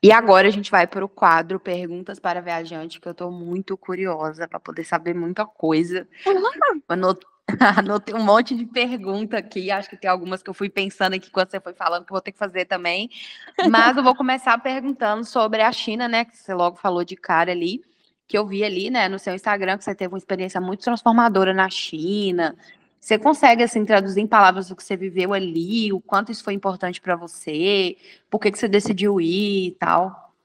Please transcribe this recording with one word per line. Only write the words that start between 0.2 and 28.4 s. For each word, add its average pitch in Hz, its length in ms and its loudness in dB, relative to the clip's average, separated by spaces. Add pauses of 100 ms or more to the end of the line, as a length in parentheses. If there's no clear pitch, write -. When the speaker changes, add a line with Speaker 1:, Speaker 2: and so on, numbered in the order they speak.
Speaker 1:
a - 20 4
gente 202 200 -4
vai 180 160 4
pro 196 220 -6
quadro 170 520 2
Perguntas 180 580 -10
para 180 220 -4
Viajante, 165 600 -10
que - 80 -14
eu 170 60 -14
tô 180 160 -10
muito 180 460 -8
curiosa 165 720 -6
pra 170 120 -12
poder 165 240 -12
saber 170 300 -4
muita 180 320 -4
coisa. 170 640 -2 (180)
Speaker 2:
Uhum. 403 600 0
Speaker 1:
Anot-, 185 380 -2 (220)
<laughs> 202 300 4
anotei 202 360 -4
um 226 100 -2
monte 233 320 4
de 233 100 -6
pergunta 220 720 -4
aqui, 190 320 -8
acho 196 200 -4
que 202 60 -20
tem 190 140 -4
algumas 185 320 -4
que - 80 -16
eu 185 40 -10
fui 202 160 -6
pensando 196 440 -2
aqui 190 160 -10
quando 185 200 -2
você 196 100 -8
foi 180 140 -16
falando 175 300 -4
que - 80 -18
eu - 20 -14
vou 190 80 -4
ter 196 100 -14
que - 60 -20
fazer 185 260 -4
também. 180 460 -4 (500)
Mas 247 360 6
eu 277 60 0
vou 254 120 6
começar 254 440 0
perguntando 247 680 -4
sobre 220 380 0
a 226 100 4
China, 233 360 -6
né, 233 160 0
que 233 120 -18
você - 180 -10
logo 175 220 0
falou 175 280 -2
de 185 120 -12
cara 170 360 0
ali, 180 300 -4 (460)
que 214 100 0
eu 214 80 0
vi 196 180 -2
ali, 196 260 -4
né, 226 180 0
no 196 100 -6
seu 196 160 -6
Instagram, 196 440 -2
que - 60 -16
você 202 100 -6
teve 185 200 -6
uma 190 40 -8
experiência 185 420 -6
muito 185 220 -6
transformadora 226 720 2
na 190 160 2
China. 175 840 -4 (440)
Você 220 180 0
consegue, 240 460 4
assim, 220 200 0
traduzir 196 360 2
em 214 80 -2
palavras 190 420 4
o 185 60 -14
que - 80 -20
você 196 120 -6
viveu 185 380 -4
ali, 190 580 -2
o 185 80 -4
quanto 208 300 -2
isso 220 140 -12
foi 202 100 -4
importante 185 460 -6
pra 180 160 -2
você, 175 800 -4 (340)
por 214 80 -2
que 208 140 0